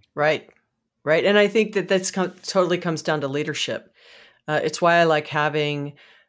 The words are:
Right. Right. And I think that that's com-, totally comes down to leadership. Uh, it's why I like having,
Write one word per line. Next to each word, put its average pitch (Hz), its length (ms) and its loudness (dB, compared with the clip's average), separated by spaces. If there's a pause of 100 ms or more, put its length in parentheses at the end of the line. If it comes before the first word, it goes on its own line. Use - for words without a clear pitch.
(140)
Right. 147 340 0 (560)
Right. 147 200 2
And 202 120 4
I 208 120 6
think 214 260 0
that 185 140 -2
that's 190 240 0
com-, 185 220 -4 (100)
totally 180 340 0
comes 170 240 -4
down 156 200 -2
to 139 60 -4
leadership. 139 640 -6 (540)
Uh, 151 160 -2
it's - 180 -4
why 170 160 4
I 170 80 6
like 156 220 2
having, 147 680 -2 (340)